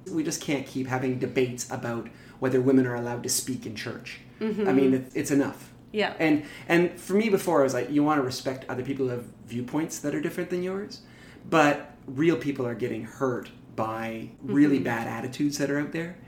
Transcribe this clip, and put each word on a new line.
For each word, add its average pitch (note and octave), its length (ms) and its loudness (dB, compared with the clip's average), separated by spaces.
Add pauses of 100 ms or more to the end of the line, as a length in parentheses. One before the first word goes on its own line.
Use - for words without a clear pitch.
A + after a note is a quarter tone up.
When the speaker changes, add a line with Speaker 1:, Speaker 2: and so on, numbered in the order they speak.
(120)
Speaker 1:
We E3 120 0
just D#3 180 -4
can't C#3 260 -2
keep B2+ 200 -4
having B2+ 300 0
debates B2 540 -2
about A#2 380 -6 (300)
whether C3 200 2
women C3 280 6
are A#2+ 80 -2
allowed A#2+ 280 -4
to B2 60 -6
speak - 360 -4
in A#2 100 -8
church. - 440 -10 (220)
Speaker 2:
Mm-hmm. G#3+ 260 0
Speaker 1:
I C3+ 60 2
mean, C3+ 200 6
it, B2+ 220 -2
it's D3+ 160 -2
enough. - 400 0 (220)
Speaker 2:
Yeah. G#3 260 0
Speaker 1:
And, D3+ 240 4 (240)
and E3+ 320 4
for - 140 -4
me A3 160 4
before, F3 320 4
I - 20 8
was C3 100 4
like, B2 160 -2
you D3 140 4
wanna D3+ 180 4
respect B2+ 460 -4
other A#2+ 160 -4
people C3+ 220 -2
who B2+ 80 -2
have A2+ 100 -6 (240)
viewpoints B2 520 -4
that D3 140 -4
are D#3 60 -2
different E3+ 300 -4
than F3+ 120 -2
yours, F#3+ 380 -6 (500)
but D3 440 4 (120)
real D3+ 300 2
people C3 320 -2
are A#2+ 80 -4
getting A2+ 300 -4
hurt B2 440 -4 (280)
by A2+ 500 -6 (160)
really C#3+ 320 6
Speaker 2:
Mm-hmm. B2 80 0
Speaker 1:
bad A#2 240 -2
attitudes B2+ 520 -4
that C#3 120 0
are C#3+ 80 0
out D3 140 -4
there. E3+ 240 -6 (100)